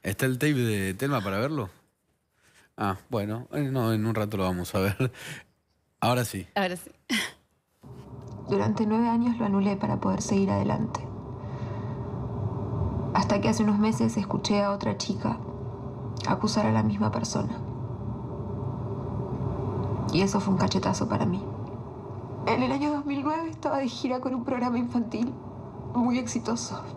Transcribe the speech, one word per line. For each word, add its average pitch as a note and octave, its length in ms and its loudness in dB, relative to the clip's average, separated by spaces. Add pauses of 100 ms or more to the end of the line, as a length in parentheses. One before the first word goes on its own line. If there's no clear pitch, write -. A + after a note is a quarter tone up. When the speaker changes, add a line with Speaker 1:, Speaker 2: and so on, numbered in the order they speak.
Speaker 1:
¿Está G2 240 0
el B2+ 100 2
tape D3 160 4
de G#2 400 2
Telma C3 280 0
para F#2+ 180 0
verlo? C3 300 -2 (1080)
Ah, G2 200 0 (120)
bueno, A2 440 -2
eh, D3 100 0
no, B2+ 280 2
en A2 140 2
un A2+ 100 2
rato G#2+ 220 0
lo F#2+ 60 2
vamos F2+ 320 0
a G2+ 40 4
ver. G2+ 320 2 (880)
Ahora B2 260 4
sí. F#2+ 300 -6
Speaker 2:
Ahora F#3 220 0
sí. - 120 -16 (1600)
Speaker 3:
Durante G#3 380 2
nueve A3+ 220 4
años A#3 280 4
lo A3+ 80 0
anulé G3 300 4
para G3+ 240 0
poder G3 240 0
seguir G3 260 4
adelante. - 520 0 (2000)
Hasta G3 280 2
que A3+ 80 4
hace G#3+ 140 2
unos G#3 140 6
meses A3 400 4
escuché G3+ 460 2
a G3+ 80 4
otra G3+ 260 0
chica - 400 -2 (920)
acusar G#3 380 2
a A3 60 4
la A3 100 6
misma G#3 300 4
persona. - 480 -2 (2500)
Y E3 80 4
eso G3 180 4
fue G3 140 2
un F#3 60 4
cachetazo G3+ 480 2
para G#3+ 180 2
mí. F#3 180 0 (1040)
En A#3 160 2
el B3+ 80 2
año C#4+ 200 2
dos C#4+ 140 -2
mil C#4 180 0
nueve D#4+ 260 0
estaba D4 300 -2
de C4+ 100 0
gira B3+ 320 -2
con C4 120 -2
un A#3+ 100 -2
programa B3 360 0
infantil A#3+ 520 0 (640)
muy A#3+ 240 2
exitoso. A#3 640 -2 (160)